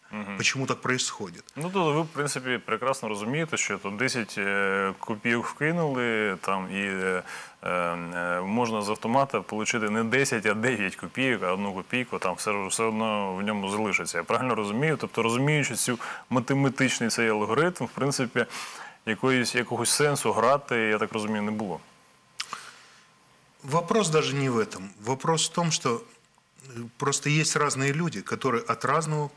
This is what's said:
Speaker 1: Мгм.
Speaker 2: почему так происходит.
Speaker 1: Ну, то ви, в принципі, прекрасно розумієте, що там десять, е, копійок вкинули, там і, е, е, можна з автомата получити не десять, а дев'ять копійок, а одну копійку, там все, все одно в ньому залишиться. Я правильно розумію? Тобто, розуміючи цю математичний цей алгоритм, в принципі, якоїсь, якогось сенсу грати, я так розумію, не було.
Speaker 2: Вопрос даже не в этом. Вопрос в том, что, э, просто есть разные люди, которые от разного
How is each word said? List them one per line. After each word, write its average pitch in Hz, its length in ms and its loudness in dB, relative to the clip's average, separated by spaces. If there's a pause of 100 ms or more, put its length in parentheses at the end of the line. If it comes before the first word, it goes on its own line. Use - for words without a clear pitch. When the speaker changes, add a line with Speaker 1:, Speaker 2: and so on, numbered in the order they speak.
(100)
Speaker 1:
Мгм. 101 260 -8
Speaker 2:
почему 131 300 0
так 127 140 -2
происходит. 120 640 -4 (120)
Speaker 1:
Ну, 160 140 -6
то 180 220 2
ви, 151 80 4
в 165 60 0
принципі, 135 600 -2
прекрасно 123 420 0
розумієте, 117 480 -2
що 104 220 -2
там 98 180 -6
десять, 120 420 -2
е, 98 600 0
копійок 117 480 -2
вкинули, 127 960 0
там 95 320 -2
і, 98 100 -2
е, 95 400 -2 (400)
е, 87 320 0 (460)
можна 110 420 0
з 101 80 -4
автомата 117 500 0
получити 107 500 -2
не 110 140 2
десять, 117 420 2
а 104 80 4
дев'ять 107 420 0
копійок, 117 460 -2
а 90 100 2
одну 98 220 -2
копійку, 98 440 -4
там 90 160 0
все, 101 320 -2
все 95 180 0
одно 110 500 0
в 92 80 -4
ньому 101 280 -2
залишиться. 98 480 -2
Я 85 60 0
правильно 117 300 2
розумію? 110 420 0
Тобто, 117 260 -2
розуміючи 127 520 2
цю 117 240 0 (320)
математичний 127 800 2
цей 117 180 2
алгоритм, 113 560 2
в 113 100 -6
принципі, 127 520 0 (600)
якоїсь, 123 480 2
якогось 117 360 0
сенсу 143 420 2
грати, 123 440 4
я 107 220 4
так 104 140 0
розумію, 107 300 0
не 104 80 -2
було. 107 300 -4 (1800)
Speaker 2:
Вопрос 170 480 2
даже 139 240 4
не 139 160 2
в 117 80 2
этом. 98 320 -2 (100)
Вопрос 135 480 0
в - 40 -8
том, 170 180 2
что, 120 340 0 (640)
э, 120 160 -10 (140)
просто 143 320 0
есть 151 260 2
разные 139 360 2
люди, 143 280 0
которые 117 420 0
от - 220 -2
разного 151 520 2